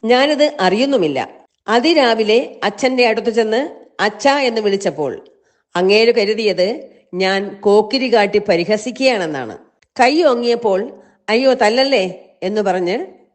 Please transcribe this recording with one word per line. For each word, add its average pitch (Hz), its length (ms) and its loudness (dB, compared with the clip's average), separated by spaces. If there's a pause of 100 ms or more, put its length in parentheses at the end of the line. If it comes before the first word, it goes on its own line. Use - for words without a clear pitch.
ഞാനിത് 285 540 2
അറിയുന്നുമില്ല. 185 680 0 (380)
അതിരാവിലെ 240 960 2
അച്ഛന്റെ 247 440 0
അടുത്ത് 220 220 -2
ചെന്ന് 226 560 -2 (140)
"അച്ഛാ" 233 400 0
എന്ന് 233 220 -2
വിളിച്ചപ്പോൾ 170 680 -4 (480)
അങ്ങേര് 208 400 4
കരുതിയത് 208 760 -2 (240)
ഞാൻ 190 480 -4
കോക്കിരി 214 520 2
കാട്ടി 208 260 2
പരിഹസിക്കുകയാണെന്നാണ്. 196 1160 -2 (420)
കൈ 294 240 2
ഓങ്ങിയപ്പോൾ 240 760 0 (280)
"അയ്യോ 254 240 2
തല്ലല്ലേ" 233 760 0 (140)
എന്ന് 208 180 -2
പറഞ്ഞ് 185 440 -2 (300)